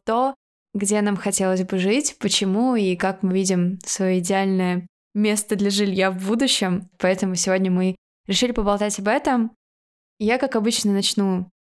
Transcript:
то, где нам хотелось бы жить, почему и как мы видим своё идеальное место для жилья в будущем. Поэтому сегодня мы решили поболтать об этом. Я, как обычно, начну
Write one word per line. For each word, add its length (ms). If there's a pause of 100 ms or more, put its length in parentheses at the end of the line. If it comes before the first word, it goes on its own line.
то, 300 (400)
где 280
нам 140
хотелось 480
бы 140
жить, 400
почему 580
и 200
как 260
мы 120
видим 520
своё 320
идеальное 680 (260)
место 420
для 140
жилья 420
в 140
будущем. 720
Поэтому 380
сегодня 360
мы 240 (320)
решили 240
поболтать 480
об 80
этом. 480 (640)
Я, 180
как 180
обычно, 360
начну 580 (240)